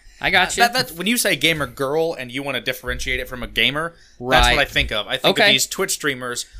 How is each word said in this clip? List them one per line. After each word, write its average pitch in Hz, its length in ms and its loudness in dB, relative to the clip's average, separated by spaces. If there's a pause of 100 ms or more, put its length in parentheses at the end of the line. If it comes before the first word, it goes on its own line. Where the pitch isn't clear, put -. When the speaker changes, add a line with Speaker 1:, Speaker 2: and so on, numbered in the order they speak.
(220)
Speaker 1:
I 156 80 0
got 180 260 2
you. 190 60 2
Speaker 2:
That, 226 120 4
that, - 180 -2
when 170 160 -6
you 240 100 2
say 196 180 2
gamer 147 300 0
girl 143 480 -2
and 123 180 -10
you 139 120 -6
wanna 127 180 -6
differentiate 123 580 -4
it 127 80 -8
from 123 140 -10
a 113 60 -8
gamer, 135 480 0 (240)
that's 123 280 4
Speaker 1:
Right. 123 80 4
Speaker 2:
what 139 60 4
I 135 80 0
think 143 220 0
of. 104 160 -2
I 127 100 -4
think 185 220 2
of 220 40 4
Speaker 1:
Okay. 202 80 6
Speaker 2:
these 131 140 2
Twitch - 280 -4
streamers 127 520 -4 (140)